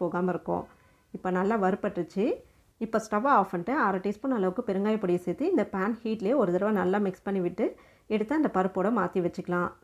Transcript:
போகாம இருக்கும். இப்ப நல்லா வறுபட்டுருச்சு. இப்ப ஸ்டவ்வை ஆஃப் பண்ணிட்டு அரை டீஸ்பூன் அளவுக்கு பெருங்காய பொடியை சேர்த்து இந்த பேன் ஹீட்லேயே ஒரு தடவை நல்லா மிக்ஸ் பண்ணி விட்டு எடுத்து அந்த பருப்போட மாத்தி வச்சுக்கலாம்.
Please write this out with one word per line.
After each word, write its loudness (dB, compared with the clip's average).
போகாம 0
இருக்கும். -4
இப்ப -4
நல்லா 2
வறுபட்டுருச்சு. 0
இப்ப -2
ஸ்டவ்வை 0
ஆஃப் 2
பண்ணிட்டு -4
அரை 0
டீஸ்பூன் -2
அளவுக்கு 0
பெருங்காய 0
பொடியை 2
சேர்த்து -2
இந்த 2
பேன் -2
ஹீட்லேயே 0
ஒரு 4
தடவை 2
நல்லா 2
மிக்ஸ் -6
பண்ணி 0
விட்டு -2
எடுத்து -2
அந்த 2
பருப்போட 2
மாத்தி 0
வச்சுக்கலாம். -2